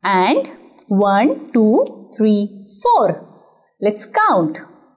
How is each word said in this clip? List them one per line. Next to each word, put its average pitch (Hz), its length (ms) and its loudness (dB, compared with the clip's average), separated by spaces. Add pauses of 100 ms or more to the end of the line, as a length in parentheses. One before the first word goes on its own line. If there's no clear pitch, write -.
and 196 480 0 (380)
one, 202 640 0
two, 233 640 0
three, 208 480 -2 (160)
four. 302 460 0 (540)
Let's 214 240 -4
count. 392 540 -2 (380)